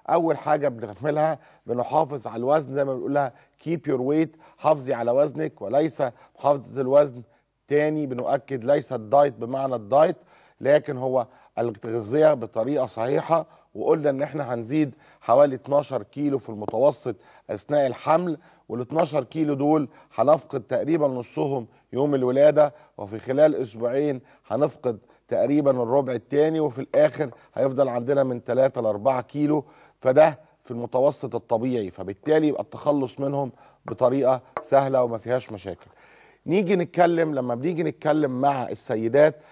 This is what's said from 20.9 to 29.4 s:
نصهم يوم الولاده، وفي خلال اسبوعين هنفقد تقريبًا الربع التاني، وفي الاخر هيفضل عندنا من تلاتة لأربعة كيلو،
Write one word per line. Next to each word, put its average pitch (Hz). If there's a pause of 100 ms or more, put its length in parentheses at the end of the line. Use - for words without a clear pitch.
نصهم 131 (260)
يوم 143
الولاده، 139 (260)
وفي 104
خلال 139
اسبوعين 120 (260)
هنفقد 127 (300)
تقريبًا 139
الربع 127
التاني، 151
وفي 135
الاخر 147 (240)
هيفضل 135
عندنا 123
من 123
تلاتة 127
لأربعة 113
كيلو، 147 (360)